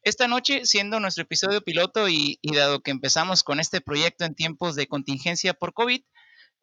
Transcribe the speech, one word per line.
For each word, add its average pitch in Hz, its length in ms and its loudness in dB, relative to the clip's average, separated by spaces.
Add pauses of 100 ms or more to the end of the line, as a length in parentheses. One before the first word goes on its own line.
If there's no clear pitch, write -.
Esta 226 260 2
noche, 254 380 0
siendo 208 340 2
nuestro 180 240 -2
episodio 196 380 0
piloto 185 480 0
y, 147 320 0
y 151 120 -2
dado 143 280 4
que 143 100 -4
empezamos 160 520 0
con 143 180 0
este 170 180 -2
proyecto 156 460 -2
en 156 100 -4
tiempos 160 400 -4
de 139 120 -2
contingencia 147 680 -2
por 180 200 -6
covid, 247 280 0 (600)